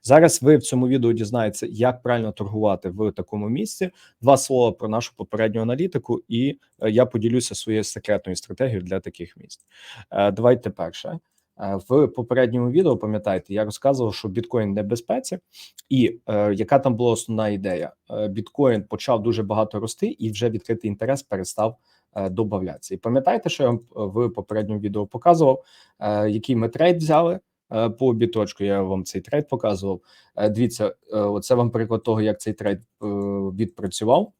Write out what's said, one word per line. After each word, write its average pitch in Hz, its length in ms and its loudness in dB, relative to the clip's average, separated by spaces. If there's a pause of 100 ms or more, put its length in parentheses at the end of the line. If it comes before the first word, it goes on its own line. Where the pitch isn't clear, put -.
Зараз 156 400 6
ви 147 140 8
в 131 60 2
цьому 127 240 0
відео 120 260 2
дізнаєтеся, 113 560 -2
як 123 320 0
правильно 113 300 0
торгувати 101 580 -2
в 101 220 -2
такому 104 380 -6
місці. 180 400 -4 (320)
Два 131 160 6
слова 123 340 2
про 110 180 -8
нашу 113 260 -4
попередню 110 460 -2
аналітику, 123 680 -2
і, 127 320 -2 (220)
е, 110 100 0
я 120 140 6
поділюся 117 500 -2
своєю 110 280 -2
секретною 98 520 -4
стратегією 110 460 -4
для 92 180 -6
таких - 380 -14
місць. - 280 -20 (460)
Е, 101 200 2
давайте 120 380 4
перше. - 500 -10 (400)
Е, 98 200 -6 (100)
в 139 180 4
попередньому 123 640 0
відео, 156 260 4
пам'ятаєте, 104 560 -4
я 107 120 0
розказував, 120 500 -2
що - 120 -10
біткоін 107 440 -2
в - 20 -2
небезпеці, 117 640 -4 (520)
і, 127 380 2
е, 104 260 2
яка 110 260 2
там 131 160 0
була 120 160 2
основна 110 380 -2
ідея? 95 440 -4 (180)
Е, 107 160 -4
біткоін 110 560 0
почав 110 400 -2
дуже 113 200 -2
багато 107 360 -2
рости, 113 280 -4
і 113 240 -4
вже 110 180 -2
відкритий 110 400 -4
інтерес 120 340 -2
перестав, 107 540 -4 (380)
е, 98 140 -4
добавлятися. 92 680 -6
І - 20 -16
пам'ятаєте, 131 520 0
що - 140 -2
я 120 60 4
вам, 120 100 0
е, - 20 -10 (120)
в 110 360 -2
попередньому 104 500 -4
відео 104 280 -4
показував, 139 560 2 (360)
е, 107 300 0
який 113 260 -2
ми 113 140 0
трейд 170 280 2
взяли, 165 420 2 (340)
е, 113 160 2
по 123 240 2
біточку, 110 500 0
я 98 180 0
вам 95 220 -2
цей 95 180 -8
трейд 147 280 -4
показував. 98 520 -4 (340)
Е, 107 140 0
дивіться, 107 460 -2 (180)
е, 110 40 -2
оце 104 380 2
вам 120 160 2
приклад 113 320 -2
того, 110 180 2
як 107 200 0
цей 107 120 -4
трейд, 101 260 -2
е, - 260 -16 (520)
відпрацював. 110 840 0